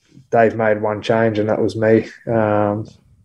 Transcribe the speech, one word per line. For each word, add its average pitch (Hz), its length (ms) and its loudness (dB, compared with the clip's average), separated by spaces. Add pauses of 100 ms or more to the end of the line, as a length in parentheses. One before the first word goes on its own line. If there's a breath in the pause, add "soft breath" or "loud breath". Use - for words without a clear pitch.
(320)
Dave 113 240 2
made 110 260 0
one 107 200 -4
change, 113 380 0
and 107 100 -2
that 104 120 -2
was 104 140 -2
me, 110 320 2 (200)
um, 107 600 0 (380)